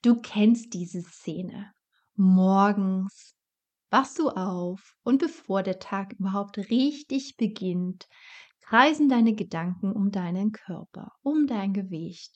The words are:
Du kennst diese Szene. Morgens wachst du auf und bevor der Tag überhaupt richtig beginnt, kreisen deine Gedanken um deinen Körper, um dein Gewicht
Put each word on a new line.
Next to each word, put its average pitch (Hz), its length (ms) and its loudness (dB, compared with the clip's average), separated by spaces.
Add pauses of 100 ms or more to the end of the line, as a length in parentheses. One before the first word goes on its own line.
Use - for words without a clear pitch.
Du 233 180 4
kennst 214 540 2
diese 175 280 -8
Szene. 180 680 -12 (440)
Morgens 190 1200 2 (520)
wachst 269 300 0
du 302 120 0
auf 185 720 -6
und 262 160 2
bevor 196 440 -2
der 190 160 -4
Tag 196 400 -8
überhaupt 202 380 -4
richtig 262 800 -2
beginnt, 185 720 -4 (500)
kreisen 294 480 4
deine 233 260 4
Gedanken 180 600 -4
um 202 180 0
deinen 190 400 -2
Körper, - 720 -14
um 294 260 0
dein 202 240 -2
Gewicht 185 640 -8